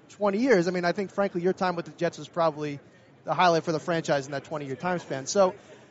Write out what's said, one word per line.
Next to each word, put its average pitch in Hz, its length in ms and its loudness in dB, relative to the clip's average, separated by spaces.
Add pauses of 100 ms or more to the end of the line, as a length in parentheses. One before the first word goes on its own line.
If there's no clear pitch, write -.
twenty 202 280 -2
years, 214 300 4
I 185 40 0
mean, 180 140 -2
I 175 80 2
think, 190 180 -6
frankly, 190 300 -2
your 185 100 2
time 185 240 -2
with 170 100 -6
the 160 60 -16
Jets 165 260 -4
was 151 120 -14
probably 151 500 -2 (460)
the 160 80 -2
highlight 170 300 4
for 170 100 0
the 151 60 0
franchise 160 480 0
in 143 40 -12
that 139 140 -6
twenty-year 143 320 -8
time 180 220 -2
span. 135 260 -8
So, 190 300 2 (360)